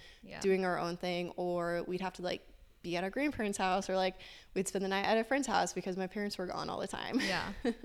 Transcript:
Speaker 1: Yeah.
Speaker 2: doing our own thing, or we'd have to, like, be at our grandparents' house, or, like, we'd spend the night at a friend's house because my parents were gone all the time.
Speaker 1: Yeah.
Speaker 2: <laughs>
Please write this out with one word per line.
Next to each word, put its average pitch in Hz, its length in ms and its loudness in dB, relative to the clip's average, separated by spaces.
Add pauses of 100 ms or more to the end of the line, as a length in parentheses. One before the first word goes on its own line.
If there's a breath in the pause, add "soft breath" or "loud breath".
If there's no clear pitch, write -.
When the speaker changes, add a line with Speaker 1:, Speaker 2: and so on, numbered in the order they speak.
(220 loud breath)
Speaker 1:
Yeah. - 180 -12
Speaker 2:
doing 190 240 4
our 180 140 2
own 170 180 -2
thing, 175 400 -2
or 175 500 2
we'd 180 160 -2
have 185 120 -2
to, - 80 -10
like, - 240 -2 (360)
be 175 140 -2
at 175 80 0
our 196 60 0
grandparents' 240 480 0
house, 190 300 2
or, 190 80 2
like, 185 200 2 (380 loud breath)
we'd 190 140 2
spend 196 160 0
the 190 40 2
night 196 180 0
at 220 100 4
a 226 80 4
friend's 269 220 2
house 180 260 4
because 185 240 -4
my 190 120 -2
parents 208 280 -4
were 180 100 -4
gone 151 220 -4
all - 120 -2
the - 80 -2
time. - 320 -2
Speaker 1:
Yeah. 190 320 0 (120)
Speaker 2:
<laughs> 240 80 2 (120)